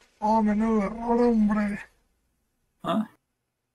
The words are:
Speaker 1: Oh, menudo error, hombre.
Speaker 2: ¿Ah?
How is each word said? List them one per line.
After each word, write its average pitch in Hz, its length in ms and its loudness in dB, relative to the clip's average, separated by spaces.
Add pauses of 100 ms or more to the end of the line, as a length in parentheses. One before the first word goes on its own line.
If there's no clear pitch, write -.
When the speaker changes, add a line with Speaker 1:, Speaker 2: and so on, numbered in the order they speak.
(200)
Speaker 1:
Oh, 220 240 2
menudo 214 400 0
error, 233 380 -2
hombre. 208 580 2 (1040)
Speaker 2:
¿Ah? 208 260 -4 (640)